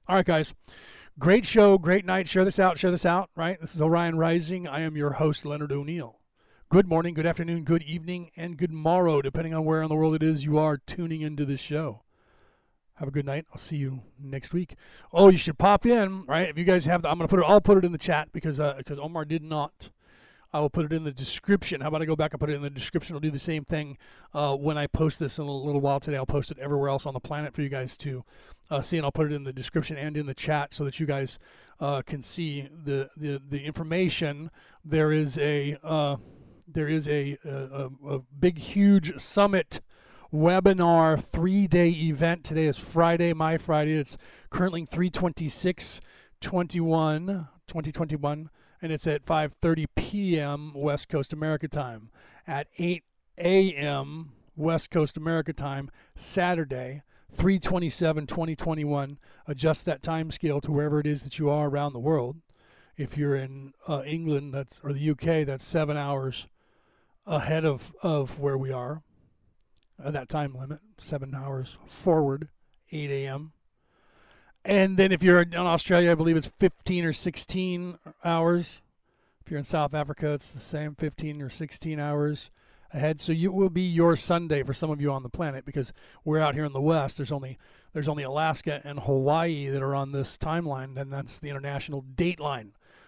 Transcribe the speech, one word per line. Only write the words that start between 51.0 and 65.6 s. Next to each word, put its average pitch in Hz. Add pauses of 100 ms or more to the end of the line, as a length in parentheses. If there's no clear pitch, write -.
Coast 151
America 156
time, 117 (360)
at 143 (120)
eight 175 (340)
A 190
M 143 (240)
West 160
Coast 156
America 160
time, 139 (260)
Saturday, 143 (300)
three 190
twenty-seven 165
twenty 160
twenty-one. 147 (280)
Adjust 147
that 156
time 160
scale 143
to 151
wherever 147
it 147
is 147
that -
you 147
are 147
around 143
the 120
world. 143 (580)
If 147
you're 143
in, 135 (120)
uh, 143
England, 147
that's, 139
or 143
the 139
U 151
K, 160
that's 135